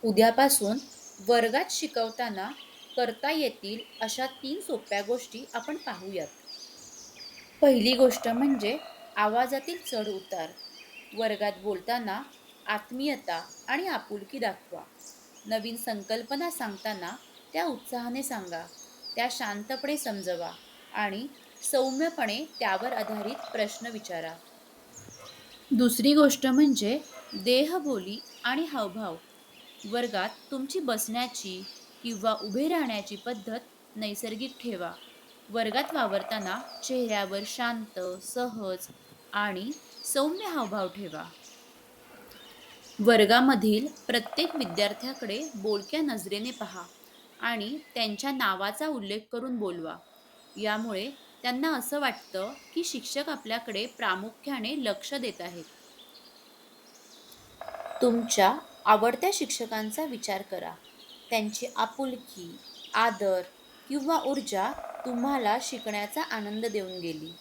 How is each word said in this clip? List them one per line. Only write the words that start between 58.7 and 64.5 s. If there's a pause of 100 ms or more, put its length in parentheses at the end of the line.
आवडत्या
शिक्षकांचा
विचार
करा. (560)
त्यांची (100)
आपुलकी, (360)
आदर (460)
किंवा
ऊर्जा (340)